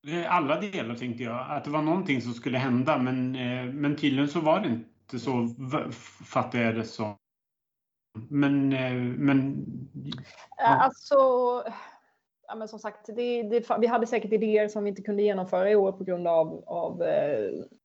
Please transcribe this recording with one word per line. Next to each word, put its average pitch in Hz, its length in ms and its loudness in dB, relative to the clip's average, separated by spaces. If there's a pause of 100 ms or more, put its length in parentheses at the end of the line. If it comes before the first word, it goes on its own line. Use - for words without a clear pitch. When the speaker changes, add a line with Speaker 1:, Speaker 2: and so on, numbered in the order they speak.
Speaker 1:
Eh, 160 280 -2
alla 147 240 2
delar, 170 360 -6
tänkte 120 280 -6
jag. 120 260 -6
Att 147 140 -6
det 147 80 -8
var 156 100 0
någonting 156 400 2
som 120 120 -6
skulle 131 240 -4
hända, 127 400 2
men, 127 380 -2
eh, 127 300 -4
men 143 300 -2
tydligen 143 340 2
så 165 100 -2
var 160 200 4
det 214 80 -2
inte - 520 -6
så, 135 120 -4 (260)
v-, 131 340 -4 (340)
fattar 123 340 -2
jag 113 160 2
det 113 80 -2
som. 107 320 -6 (1120)
Men, 139 440 2
eh, 127 200 -2
men, 139 720 0 (960)
Speaker 2:
Eh, 269 60 0
Speaker 1:
ja. - 20 8
Speaker 2:
alltså, 254 480 2 (1300)
ja, 208 80 -10
men 220 120 -10
som 214 120 -16
sagt, - 260 -10 (100)
det, 240 280 0
det, 220 260 0 (100)
vi 233 80 4
hade 233 200 2
säkert 220 260 0
idéer 214 340 4
som 208 160 -4
vi 208 60 0
inte 196 120 -8
kunde 202 220 -2
genomföra 190 480 2
i 214 40 6
år 196 160 6
på 190 120 -8
grund 175 240 -2
av, 165 400 2
av, 175 360 -4
eh, 147 460 0 (360)